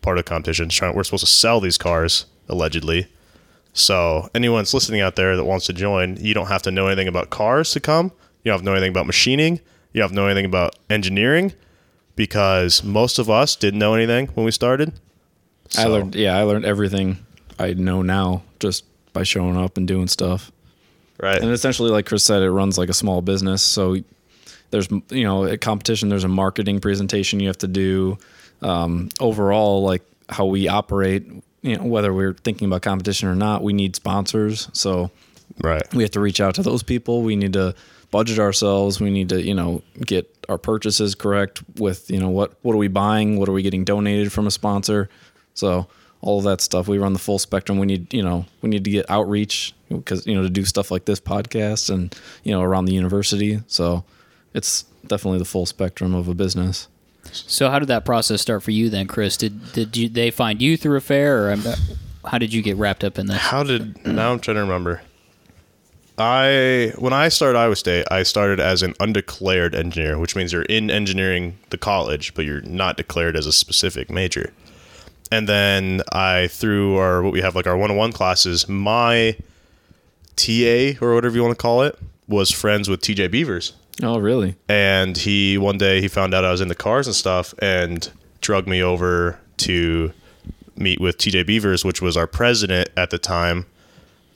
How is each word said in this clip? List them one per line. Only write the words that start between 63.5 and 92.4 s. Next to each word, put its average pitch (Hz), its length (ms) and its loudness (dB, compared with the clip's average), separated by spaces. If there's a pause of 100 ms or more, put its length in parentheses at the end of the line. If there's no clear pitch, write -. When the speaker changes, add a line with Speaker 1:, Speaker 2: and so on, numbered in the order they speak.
Speaker 1:
did, 113 420 -4
now 110 260 0
I'm 120 80 -2
trying 110 160 -2
to 104 60 0
remember. 90 400 -2 (1160)
I, 127 800 2
when 127 140 0
I 147 160 4
started 139 320 4
Iowa 113 160 4
State, 87 340 0
I 95 140 2
started 98 360 2
as 90 240 2
an 90 160 -4
undeclared 95 760 0
engineer, 80 420 -2
which 85 180 -4
means 90 180 -4
you're 85 100 -2
in 107 260 0
engineering, 95 680 -2 (140)
the - 60 -6
college, 78 560 -4
but 78 120 -4
you're 73 160 -6
not 92 340 -4
declared 85 400 -4
as 73 100 -2
a 73 60 -2
specific - 580 0
major. - 440 -4 (800)
And 110 180 0
then 98 540 2 (100)
I, 92 340 2
through 101 500 0
our, 92 240 2
what 95 120 0
we 90 80 0
have, 92 140 -2
like, 90 120 0
our 90 80 2
one-on-one 104 380 0
classes, 90 560 0
my 113 640 2 (1000)
T 117 340 2
A, 127 320 2
or 120 140 4
whatever 117 200 2
you 120 60 2
wanna 117 140 2
call 120 260 2
it, 147 160 0 (300)
was 101 240 2
friends 104 360 0
with 95 140 -2
T 107 140 -2
J 95 120 0
Beavers. 107 460 -2 (300)
Speaker 2:
Oh, 117 160 0
really? 104 360 0 (140)
Speaker 1:
And 95 480 2
he, 101 400 2
one 98 200 2
day 95 240 2
he 101 60 0
found 92 260 0
out 92 100 2
I 92 80 2
was 90 100 0
into 87 140 -2
cars 127 320 0
and 101 80 -4
stuff 90 440 -2
and 90 520 -2 (300)
drugged 95 260 0
me 92 160 0
over 87 560 0 (180)
to 82 540 0 (640)
meet 95 260 0
with 90 160 0
T - 140 -2
J 92 120 2
Beavers, 101 400 2
which 92 180 -2
was 87 140 0
our 82 120 0
president 101 680 0